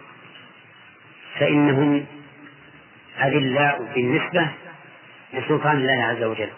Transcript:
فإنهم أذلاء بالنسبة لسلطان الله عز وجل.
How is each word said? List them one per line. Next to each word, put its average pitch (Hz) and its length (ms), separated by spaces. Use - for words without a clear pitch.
فإنهم 143 680
أذلاء 135 720
بالنسبة 147 540
لسلطان 143 440
الله 131 260
عز 117 200
وجل. 107 340